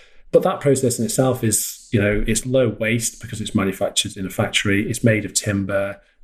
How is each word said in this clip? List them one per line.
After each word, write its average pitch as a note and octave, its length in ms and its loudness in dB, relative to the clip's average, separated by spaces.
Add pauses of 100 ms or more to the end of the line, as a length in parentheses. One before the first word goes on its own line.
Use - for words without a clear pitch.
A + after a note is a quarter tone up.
(320)
But - 120 6
that F#3 160 0
process C3 380 2
in A#2 60 0
itself A#2+ 400 0
is, - 480 -2
you G#2+ 80 4
know, G#2 260 2
it's B2+ 200 -2
low B2+ 240 2
waste A2+ 500 -2
because - 200 -12
it's G#2 140 -6
manufactured F#2+ 600 -2
in G2 80 -8
a F2 60 -6
factory. G#2 580 0
It's - 160 -4
made G#2+ 200 4
of F#2+ 100 -8
timber. G2 680 -2 (240)